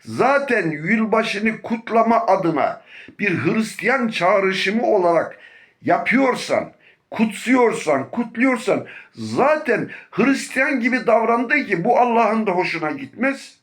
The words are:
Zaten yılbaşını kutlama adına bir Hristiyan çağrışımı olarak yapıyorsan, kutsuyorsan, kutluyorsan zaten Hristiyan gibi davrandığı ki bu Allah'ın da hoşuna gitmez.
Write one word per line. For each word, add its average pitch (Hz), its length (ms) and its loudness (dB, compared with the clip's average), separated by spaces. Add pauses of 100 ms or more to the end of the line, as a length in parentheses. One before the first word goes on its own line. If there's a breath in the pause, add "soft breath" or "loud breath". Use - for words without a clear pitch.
Zaten 220 680 0
yılbaşını 214 920 0
kutlama 226 640 0
adına 160 560 0 (360 loud breath)
bir 202 120 -2
Hristiyan 220 800 -2
çağrışımı 190 800 0
olarak 170 520 2 (440 loud breath)
yapıyorsan, 220 880 0 (380 soft breath)
kutsuyorsan, 220 1000 0
kutluyorsan 233 760 -2 (280 loud breath)
zaten 190 760 0 (200 loud breath)
Hristiyan 262 680 0
gibi 240 260 -2
davrandığı 233 600 2
ki 175 180 -2
bu 247 140 4
Allah'ın 226 480 2
da 196 40 0
hoşuna 165 400 -2
gitmez. 202 720 -6